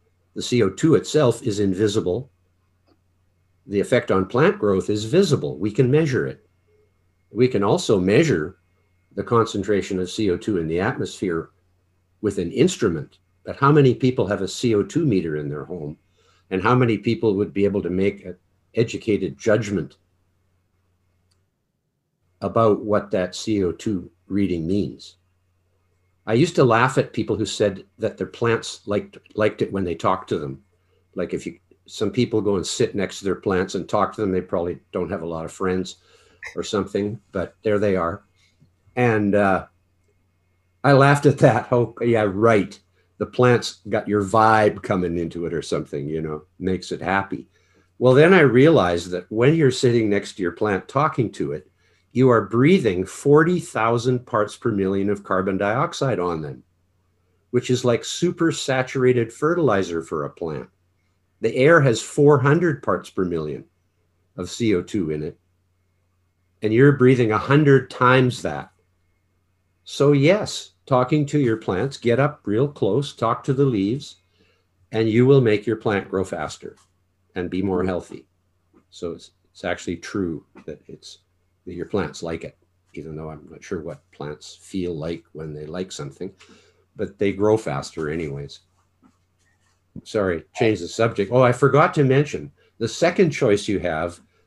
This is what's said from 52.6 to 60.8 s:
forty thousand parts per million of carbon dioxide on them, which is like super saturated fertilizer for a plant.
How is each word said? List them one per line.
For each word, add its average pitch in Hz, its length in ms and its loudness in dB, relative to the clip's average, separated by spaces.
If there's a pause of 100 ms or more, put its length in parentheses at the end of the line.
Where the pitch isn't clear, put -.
forty 160 520 2
thousand 120 680 -2
parts 107 300 -2
per 120 140 -4
million 98 380 0
of 101 160 -4
carbon 95 320 -2
dioxide 120 600 -2
on 87 240 -4
them, 65 200 -12 (880)
which 123 200 -2
is 123 140 0
like 117 200 0
super 170 480 -2
saturated 127 800 0
fertilizer 104 720 0
for 76 220 -6
a 69 60 -8
plant. 73 380 -10 (720)